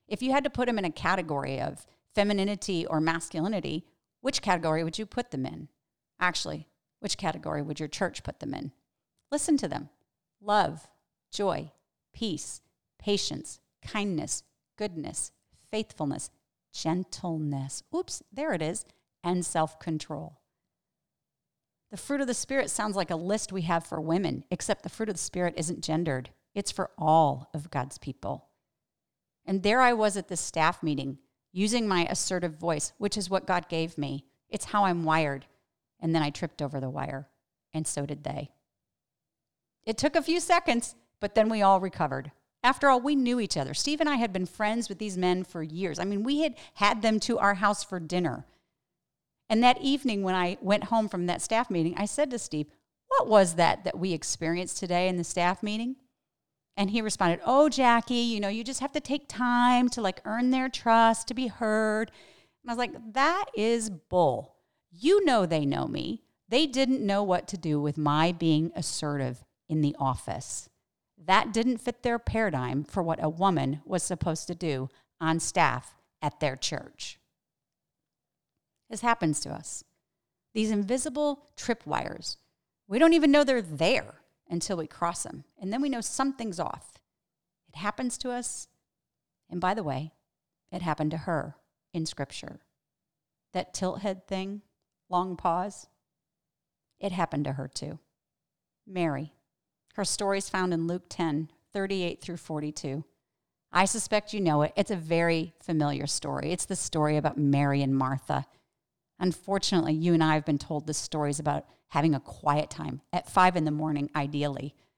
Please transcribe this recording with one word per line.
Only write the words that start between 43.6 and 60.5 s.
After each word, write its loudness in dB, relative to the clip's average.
Steve -2
and 2
I 2
had 0
been -2
friends -2
with -10
these -6
men 2
for -8
years. -4
I -4
mean, -2
we 0
had 0
had 2
them 2
to 0
our 4
house 0
for -6
dinner. -2
And 4
that 6
evening 0
when 0
I 0
went 2
home 2
from -2
that -2
staff 0
meeting, 2
I 0
said 0
to -4
Steve, -6
"What 2
was 6
that 4
that -4
we 0
experienced -4
today 0
in 0
the -2
staff 0
meeting?" -4
And 2
he 2
responded, 2
"Oh, 8
Jackie, 4
you 2
know, 0
you -4
just -6
have -4
to -4
take -4
time 4
to, -4
like, -2
earn 0